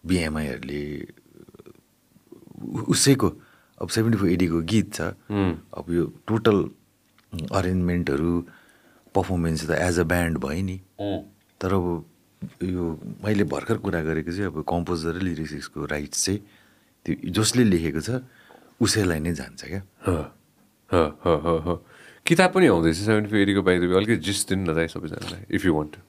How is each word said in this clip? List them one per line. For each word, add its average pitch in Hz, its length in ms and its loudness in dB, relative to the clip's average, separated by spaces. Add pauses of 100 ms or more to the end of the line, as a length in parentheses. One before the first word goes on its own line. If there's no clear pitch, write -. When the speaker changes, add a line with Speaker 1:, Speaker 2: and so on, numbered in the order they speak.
Speaker 1:
बिएमआईहरूले 73 1000 -4 (1500)
उ-, - 180 -8
उसैको, 131 540 2 (480)
अब 87 60 -6
सेभेन्टी 113 300 2
फोर 92 120 2
एडीको 85 320 2
गीत 98 320 0
छ, - 80 -8
Speaker 2:
उम्। 95 540 -2 (220)
Speaker 1:
अब 82 120 -10
यो 85 240 0 (140)
टोटल 110 420 4 (840)
अरेन्जमेन्टहरू, 87 960 0 (680)
पर्फर्मेन्स 85 560 0
त - 0 -
as 85 280 2
a 87 40 4
band 85 340 0
भयो 76 260 -4
नि। 92 180 -6 (180)
Speaker 2:
उम्। 101 220 -4 (400)
Speaker 1:
तर 92 120 0
अब 87 320 0 (580)
यो 87 360 -4 (260)
मैले 104 180 2
भर्खर 71 340 -2
कुरा 87 240 -2
गरेको 80 300 -2
चाहिँ 98 140 -4
अब 78 240 -6
कम्पोजर 85 400 -2
र 87 120 -4
लिरिक्सको 76 640 -6
राइट्स 73 400 -4
चाहिँ 101 160 -2 (640)
त्यो - 260 -4
जसले 110 320 4
लेखेको 82 360 2
छ 104 100 -6 (720)
उसैलाई 92 380 2
नै 82 140 -2
जान्छ 64 320 -10
क्या। 92 160 -8 (260)
Speaker 2:
ह, 80 180 0 (680)
ह, - 0 -
ह, 78 180 4 (140)
ह, 80 420 2
ह। 85 120 -2 (460)
किताब 180 280 4
पनि 185 140 6
आउँदैछ 82 300 4
सेभेन्टी 107 320 0
फोर 104 100 2
एडीको 98 200 4
by 92 80 2
the 90 140 4
way, 90 140 2
अलिकति 107 200 4
जिस 95 320 -4
दिनु 95 240 0
न 78 40 0
त - 20 2
है 82 100 2
सबैजनालाई, 87 720 -8
if - 80 -4
you 82 100 4
want। 76 200 -4 (140)